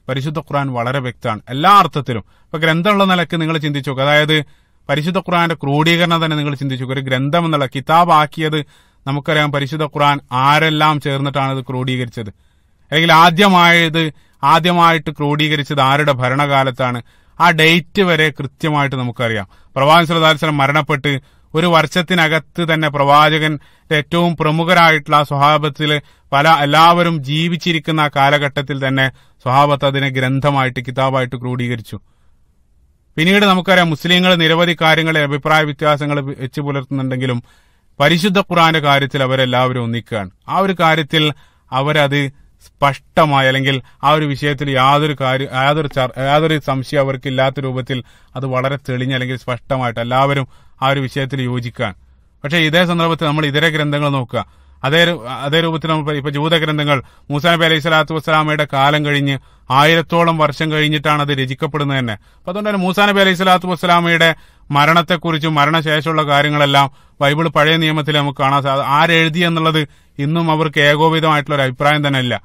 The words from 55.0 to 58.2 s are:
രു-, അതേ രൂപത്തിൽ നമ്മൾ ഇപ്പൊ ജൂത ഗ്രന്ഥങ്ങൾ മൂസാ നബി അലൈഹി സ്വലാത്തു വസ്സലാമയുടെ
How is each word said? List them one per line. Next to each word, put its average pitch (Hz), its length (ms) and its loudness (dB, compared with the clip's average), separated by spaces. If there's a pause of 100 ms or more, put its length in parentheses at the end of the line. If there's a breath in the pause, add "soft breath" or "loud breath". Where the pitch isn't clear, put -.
രു-, 165 160 -2 (220)
അതേ 143 180 0
രൂപത്തിൽ 160 300 -4
നമ്മൾ 151 260 -2
ഇപ്പൊ 143 140 -6
ജൂത 147 260 -2
ഗ്രന്ഥങ്ങൾ 151 420 0 (320 soft breath)
മൂസാ 147 220 0
നബി 165 120 2
അലൈഹി 160 160 2
സ്വലാത്തു 156 340 0
വസ്സലാമയുടെ 151 580 0